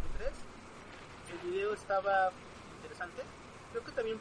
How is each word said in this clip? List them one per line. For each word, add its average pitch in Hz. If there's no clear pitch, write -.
mil -
tres. -
El 170
video 196
estaba 196
interesante. -
Creo 233
que 302
también 220